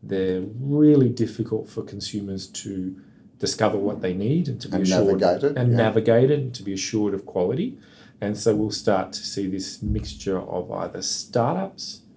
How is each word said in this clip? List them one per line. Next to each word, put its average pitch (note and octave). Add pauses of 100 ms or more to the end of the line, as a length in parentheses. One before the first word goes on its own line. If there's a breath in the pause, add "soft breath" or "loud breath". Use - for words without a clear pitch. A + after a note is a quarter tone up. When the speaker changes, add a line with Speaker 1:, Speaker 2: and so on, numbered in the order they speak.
Speaker 1:
They're F#2+ (180)
really C#3+
difficult -
for G#2+
consumers G2
to F#2 (420 loud breath)
discover G#2
what G2+
they F#2
need C3+
and B2
to -
be F2
Speaker 2:
And F#2+
Speaker 1:
assured F#2+
Speaker 2:
navigate F2+
it, C#3
Speaker 1:
and A#2+
Speaker 2:
yeah. A#2
Speaker 1:
navigate A2+
it D3
and B2+
to -
be G2
assured G2+
of F#2+
quality. C3 (420 loud breath)
And G#2
so G#2+
we'll G#2+
start F#2+
to -
see G2
this F#2+
mixture G#2
of F2+
either F#2
startups - (160)